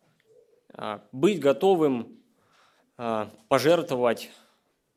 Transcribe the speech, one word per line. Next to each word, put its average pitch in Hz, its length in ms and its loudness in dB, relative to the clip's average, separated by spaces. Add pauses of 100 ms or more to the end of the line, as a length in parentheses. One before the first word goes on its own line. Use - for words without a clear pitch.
(720)
А, 107 280 -10 (100)
быть 165 280 0
готовым, 143 800 0 (800)
а, 110 320 -6 (180)
пожертвовать 131 840 0 (680)